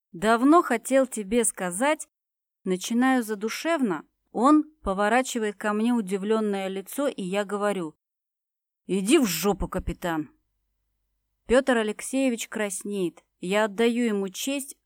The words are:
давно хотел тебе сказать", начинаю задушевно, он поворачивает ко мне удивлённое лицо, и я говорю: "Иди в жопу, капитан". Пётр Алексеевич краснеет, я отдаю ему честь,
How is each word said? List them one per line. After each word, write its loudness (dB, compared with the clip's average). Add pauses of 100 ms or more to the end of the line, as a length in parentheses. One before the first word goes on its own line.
(140)
давно 6
хотел 2
тебе 0
сказать", -2 (540)
начинаю 0
задушевно, -2 (280)
он 4 (180)
поворачивает 0
ко -4
мне 2
удивлённое -2
лицо, -4
и -6
я -2
говорю: -2 (920)
"Иди 2
в 2
жопу, -2
капитан". -6 (1160)
Пётр 2
Алексеевич -2
краснеет, -6 (160)
я 0
отдаю 0
ему 0
честь, -8 (100)